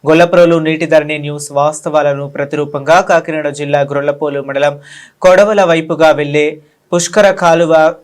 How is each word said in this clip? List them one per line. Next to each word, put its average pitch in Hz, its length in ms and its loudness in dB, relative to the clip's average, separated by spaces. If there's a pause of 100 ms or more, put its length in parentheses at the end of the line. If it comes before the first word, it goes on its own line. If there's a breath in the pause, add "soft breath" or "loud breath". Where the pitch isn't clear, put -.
గొల్లప్రోలు 170 480 4 (100)
నేటి 160 200 -4
ధరణి 151 320 0
న్యూస్ 147 280 -10 (120)
వాస్తవాలను 147 760 -2
ప్రతిరూపంగా 143 680 -2
కాకినాడ 165 480 -2 (120)
జిల్లా 143 200 -2 (120)
గొల్లప్రోలు 143 560 -4
మండలం 143 280 -2 (480 loud breath)
కొడవల 202 460 4
వైపుగా 160 400 2 (100)
వెళ్లే 147 260 -2 (460 soft breath)
పుష్కర 190 380 2
కాలువ 165 720 2